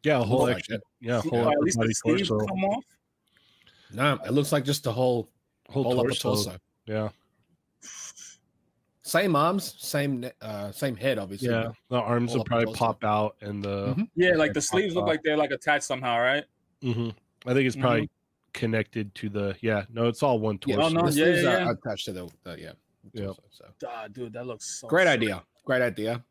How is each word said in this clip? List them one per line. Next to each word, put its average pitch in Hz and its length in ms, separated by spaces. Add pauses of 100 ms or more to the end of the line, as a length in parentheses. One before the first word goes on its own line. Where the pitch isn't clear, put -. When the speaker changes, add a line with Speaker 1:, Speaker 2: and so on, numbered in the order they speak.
Speaker 1:
Yeah, 147 160
a 120 40
whole 127 180
Speaker 2:
Looks 123 80
like 110 100
Speaker 1:
extra, 110 160
Speaker 2:
it. 104 60 (200)
Speaker 1:
yeah, 120 160
a 107 40
whole 120 180
Speaker 3:
Or - 20
at 117 60
Speaker 1:
upper 147 160
Speaker 3:
least 160 160
the 113 60
Speaker 1:
body 113 100
Speaker 3:
sleeves 185 340
Speaker 1:
torso. 107 160
Speaker 3:
come 190 200
off? 220 180 (1080)
Speaker 2:
No, 131 340
it - 60
looks 143 200
like 143 120
just 143 200
the 120 100
whole, 123 340 (420)
Speaker 1:
Whole 139 140
Speaker 2:
whole 123 160
upper 123 120
Speaker 1:
torso. 107 400
Speaker 2:
torso. 90 60 (280)
Speaker 1:
Yeah. 107 240 (1900)
Speaker 2:
Same 175 340
arms, 175 440
same 143 420
ne-, 123 100 (100)
uh, 104 300
same 131 240
head, 120 220
obviously, 98 320
Speaker 1:
Yeah, 113 200 (200)
Speaker 2:
but 123 80
Speaker 1:
the 120 40
arms 120 300
Speaker 2:
all 117 60
Speaker 1:
will 117 40
Speaker 2:
upper - 80
Speaker 1:
probably 117 180
Speaker 2:
torso. 110 100
Speaker 1:
pop 113 280
out 107 360
and 101 220
the 98 240
Speaker 2:
Mm-hmm. 135 160 (120)
Speaker 3:
Yeah, 180 140
Speaker 1:
and 165 100
Speaker 3:
like, 151 140
the 147 60
Speaker 1:
pop 147 100
Speaker 3:
sleeves 190 260
look 185 80
Speaker 1:
out. - 60
Speaker 3:
like 156 140
they're, 151 140
like, 147 140
attached 143 340
somehow, 127 340
right? 135 240 (400)
Speaker 1:
Mm-hmm. 117 260 (400)
I 123 40
think 135 140
it's 120 80
Speaker 3:
Mm-hmm. 135 60
Speaker 1:
probably 117 280 (440)
connected 110 640
to 107 140
the, 101 320
yeah, 107 300
no, 117 160
it's 117 160
all 123 160
one 107 260
Speaker 2:
Yeah, 135 100
Speaker 1:
torso. 156 140
Speaker 3:
Oh, 165 120
no, - 80
Speaker 2:
the 147 80
Speaker 3:
yeah, 156 80
Speaker 2:
sleeves 175 180
Speaker 3:
yeah, - 60
Speaker 2:
are 185 120
Speaker 3:
yeah. 175 100 (120)
Speaker 2:
attached 104 220
to 104 80
the, 87 160 (140)
the, 82 180
yeah, 80 100 (420)
Speaker 1:
Yeah. 104 120
Speaker 2:
torso, 98 260
so. - 140 (220)
Speaker 3:
Ah, 110 240
dude, 117 220
that 120 120
looks - 340
so 120 80
Speaker 2:
Great 180 180
Speaker 3:
sick. 156 80
Speaker 2:
idea. 107 300 (220)
Great 127 160
idea. 117 500